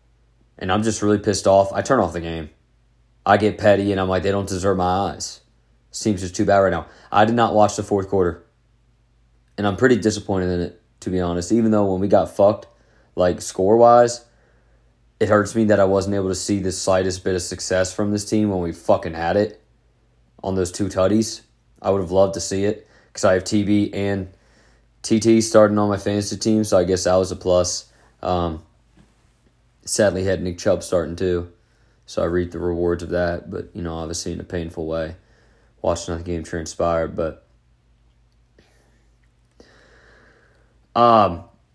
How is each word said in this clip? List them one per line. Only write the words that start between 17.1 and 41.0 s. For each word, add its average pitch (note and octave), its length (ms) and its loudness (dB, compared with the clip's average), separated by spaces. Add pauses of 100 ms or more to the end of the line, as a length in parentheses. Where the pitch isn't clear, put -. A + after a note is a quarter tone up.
bit F#2+ 120 -2
of F2 60 -2
success F#2 520 -4
from G#2 180 -4
this G#2 140 -4
team G#2+ 240 0
when F#2 100 -2
we E2+ 140 -6
fucking - 400 -2
had E2+ 240 -2
it G#2+ 240 0 (840)
on F#2+ 120 -4
those F2+ 180 -2
two G2+ 140 -4
tutties. G#2 540 0 (400)
I - 100 -4
would G2 100 0
have F2 100 -8
loved F#2+ 220 2
to F2 80 -6
see G2 240 -4
it - 220 -4 (260)
'cause - 100 -8
I F#2+ 120 4
have F2+ 100 -2
T G#2 180 0
B G#2 300 0
and G2 340 -4 (760)
T A2+ 180 2
T A2+ 200 6
starting G#2+ 380 6
on G#2 100 2
my G2+ 100 0
fantasy G2+ 380 -4
team, A2 300 0
so G2+ 120 2
I F2+ 60 4
guess - 220 0
that F#2 100 2
was F#2 160 0
a F2+ 40 -6
plus. F2+ 500 -2 (360)
Um, F2 420 -4 (1200)
sadly, F#2+ 400 0
had F#2 160 -2
Nick F2 160 -6
Chubb F#2 260 0
starting E2+ 320 -2
too, F2+ 360 -2 (540)
so - 160 -6
I E2+ 40 0
reaped F2 260 -2
the E2 80 -10
rewards F2 440 -2
of E2 60 -12
that, F2 400 -4
but, - 240 -10
you F2 100 -10
know, E2 120 -8
obviously E2 380 -8
in D#2+ 80 -10
a - 20 -14
painful E2 420 -8
way, D#2+ 300 -6 (680)
watching F2 360 -4
that E2+ 80 -12
game E2+ 180 -6
transpire. E2 640 -4
But, D#2 380 -8 (3500)
um, A2 480 6 (320)